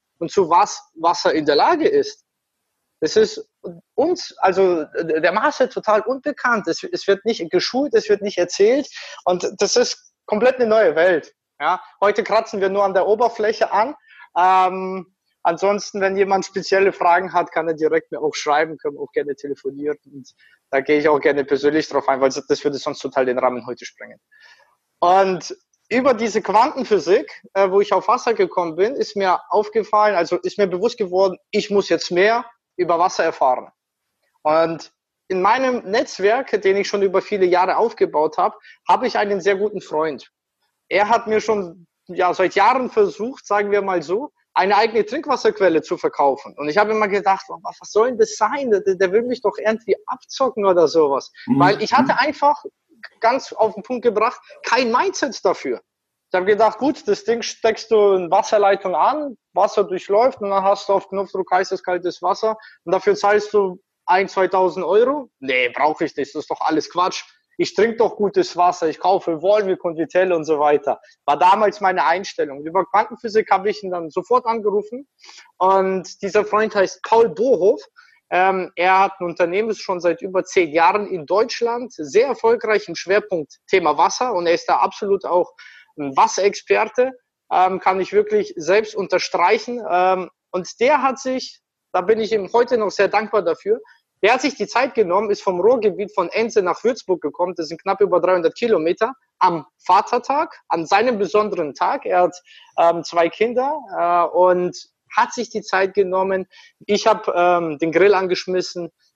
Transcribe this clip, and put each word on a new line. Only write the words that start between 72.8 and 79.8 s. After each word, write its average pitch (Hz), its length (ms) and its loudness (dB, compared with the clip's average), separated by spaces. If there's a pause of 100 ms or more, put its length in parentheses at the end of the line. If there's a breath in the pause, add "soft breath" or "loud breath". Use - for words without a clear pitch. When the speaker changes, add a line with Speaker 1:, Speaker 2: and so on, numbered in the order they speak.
Speaker 1:
Quantenphysik 220 640 -2
habe 196 180 2
ich - 140 -6
ihn 190 80 -6
dann 170 200 -6
sofort 240 360 -2
angerufen 214 640 -4 (500 loud breath)
und 190 640 0
dieser 202 220 0
Freund 208 320 -2
heißt 185 260 0
Paul 226 280 4
Bohoff. 208 520 2 (500 soft breath)
Ähm, 185 440 0
er 185 240 4
hat 190 200 0
ein 180 40 -8
Unternehmen, 180 460 -2
ist 196 100 -6